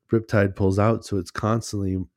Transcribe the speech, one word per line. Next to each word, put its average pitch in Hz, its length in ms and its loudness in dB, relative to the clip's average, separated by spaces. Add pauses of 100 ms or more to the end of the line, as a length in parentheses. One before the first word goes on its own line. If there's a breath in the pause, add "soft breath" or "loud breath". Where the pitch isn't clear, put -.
(120)
riptide 104 440 2
pulls 95 240 2
out. 104 260 2
So 101 120 -4
it's 87 140 -6
constantly 104 680 -2 (200)